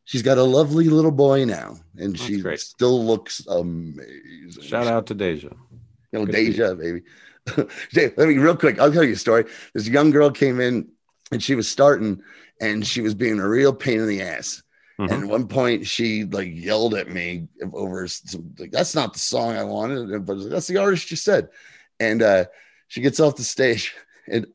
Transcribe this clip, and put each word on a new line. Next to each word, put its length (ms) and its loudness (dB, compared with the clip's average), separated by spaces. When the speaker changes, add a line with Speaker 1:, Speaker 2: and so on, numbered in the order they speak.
Speaker 1:
She's 180 -6
got 160 4
a 60 6
lovely 440 4
little 220 4
boy 340 4
now, 320 -6
and 160 -6
Speaker 2:
That's 120 -8
Speaker 1:
she 160 -4
Speaker 2:
great. 200 -6
Speaker 1:
still 440 0
looks 440 -2
amazing. 1120 -8
Speaker 2:
Shout 240 -4
out 220 0
to 60 -6
Deja. 340 -4
Speaker 1:
You 80 -6
know, 60 -2
Speaker 2:
Good 100 -2
for 40 4
you. 120 2
Speaker 1:
Deja, 240 0
baby. 260 -6
<laughs> 440 -6
Jay, 260 2
let 120 4
me 100 4
real 180 4
quick. 220 2
I'll 140 6
tell 100 4
you 120 2
a 20 -6
story. 280 2
This 140 -4
young 240 4
girl 180 6
came 300 0
in, 280 -2
and 100 -4
she 140 0
was 120 -4
starting, 540 2
and 260 -2
she 140 -4
was 160 0
being 240 0
a 80 0
real 240 4
pain 260 -2
in 80 0
the 160 -4
ass. 400 -10
Speaker 2:
Mm-hmm. 140 -2
Speaker 1:
And 120 -4
at 60 -8
one 160 0
point, 400 0
she, 380 -2
like, 260 -6
yelled 440 -2
at 160 -6
me 380 -8
over 340 -8
some, 500 -14
like, 120 -16
"That's 240 -2
not 180 -2
the 60 -14
song 360 -2
I 80 -4
wanted." 640 -6
But 80 -8
I 40 -4
was 80 -10
like, 100 -10
"That's 140 -4
the 100 0
artist 320 0
you 80 -8
said." 300 0
And, 220 2
uh, 240 4
she 140 -8
gets 180 2
off 160 4
the 80 -10
stage, 500 0
and 280 -2